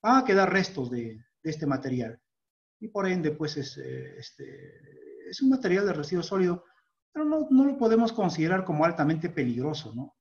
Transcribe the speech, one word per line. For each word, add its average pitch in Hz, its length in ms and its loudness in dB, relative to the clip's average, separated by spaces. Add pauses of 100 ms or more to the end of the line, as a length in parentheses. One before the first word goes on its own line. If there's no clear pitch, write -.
van 254 200 6
a - 20 -2
quedar 190 280 4
restos 147 380 -2
de, 113 300 -6 (220)
de 160 80 -4
este 156 160 -4
material. 131 540 -4 (600)
Y 220 80 -12
por 190 180 -4
ende, 180 240 0
pues, 151 260 -6
es, - 220 -10
eh, 64 400 -12
este, - 1120 -20
es - 120 -10
un 262 80 4
material 202 360 2
de 185 60 0
residuo 156 320 -4
sólido, 180 400 0 (480)
pero 311 120 -4
no, 302 260 0
no 269 160 8
lo 269 120 0
podemos 226 340 4
considerar 185 520 0
como 156 200 0
altamente 165 440 0
peligroso, 123 680 -4
¿no? 135 260 -12